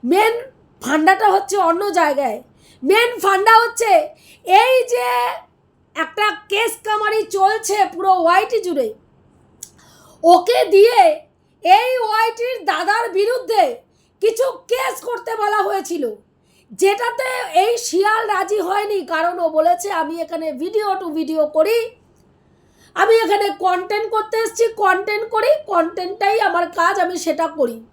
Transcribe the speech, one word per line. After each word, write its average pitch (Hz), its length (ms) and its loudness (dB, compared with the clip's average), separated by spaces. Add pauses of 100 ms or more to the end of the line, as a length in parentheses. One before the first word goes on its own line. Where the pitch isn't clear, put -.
মেন 403 300 2 (480)
ফান্ডাটা 339 540 2
হচ্ছে 403 200 -2 (140)
অন্য 349 140 -2 (160)
জায়গায়, 277 400 0 (440)
মেন 440 280 4 (120)
ফান্ডা 392 380 4
হচ্ছে 453 300 -2 (540)
এই 453 300 6 (180)
যে 494 140 -2 (880)
একটা 311 300 -2 (260)
কেস 440 220 0 (120)
কামারি 427 360 -2 (160)
চলছে 415 400 0 (160)
পুরো 381 180 0 (120)
ওয়াইটি 392 420 2
জুড়ে, 285 220 -2 (1400)
ওকে 359 360 4 (160)
দিয়ে 453 240 6 (640)
এই 440 280 4 (120)
ওয়াইটির 453 540 -2 (120)
দাদার 381 360 -2 (120)
বিরুদ্ধে 427 460 0 (580)
কিছু 453 240 0 (260)
কেস 523 240 -4 (120)
করতে 466 240 -8 (100)
বলা 415 260 0
হয়েছিল, 349 360 -6 (800)
যেটাতে 466 460 0 (360)
এই 453 80 2 (160)
শিয়াল 415 340 0 (120)
রাজি 392 340 -2
হয়নি, 403 320 -2 (140)
কারণ 339 220 -2 (100)
ও - 20 0 (100)
বলেছে, 349 300 0 (140)
"আমি 320 220 -6
এখানে 320 240 -8 (140)
ভিডিও 415 260 -2 (140)
টু 349 60 -8 (120)
ভিডিও 311 240 -2 (140)
করি, 403 200 2 (1160)
আমি 427 180 4 (100)
এখানে 403 240 0 (160)
কন্টেন্ট 370 520 -2
করতে 440 280 -4
এসেছি, 453 220 0 (180)
কন্টেন্ট 403 420 0 (100)
করি, 480 160 2 (200)
কন্টেন্টটাই 370 680 -2 (120)
আমার 339 160 0 (140)
কাজ, 359 160 2 (100)
আমি 359 100 -6 (100)
সেটা 330 200 -2 (120)
করি 240 180 -2 (180)